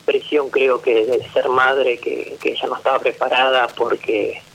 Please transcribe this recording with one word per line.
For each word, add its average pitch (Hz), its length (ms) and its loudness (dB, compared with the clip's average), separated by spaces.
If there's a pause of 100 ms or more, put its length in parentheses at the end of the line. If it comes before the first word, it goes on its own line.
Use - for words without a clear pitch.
presión, 139 440 0
creo 131 320 2
que, 113 240 2
de 120 260 0
ser 131 180 0
madre, 131 500 2
que, - 420 -6
que 131 100 0
ella - 160 -4
no 127 100 -4
estaba 131 220 0
preparada 127 680 2
porque 110 720 -2 (140)